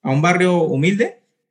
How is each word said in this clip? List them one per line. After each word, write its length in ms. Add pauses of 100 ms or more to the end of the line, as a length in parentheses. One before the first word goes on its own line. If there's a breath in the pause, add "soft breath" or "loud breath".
A 80
un 100
barrio 400
humilde, 640 (280)